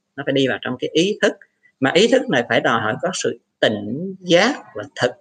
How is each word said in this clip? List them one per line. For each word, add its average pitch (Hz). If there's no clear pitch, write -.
nó 143
phải 135
đi 139
vào 107
trong 123
cái 151
ý 190
thức. 202
Mà 135
ý 202
thức 269
này 131
phải 120
đòi 123
hỏi 107
có 175
sự -
tỉnh 123
giác 180
và 104
thực 123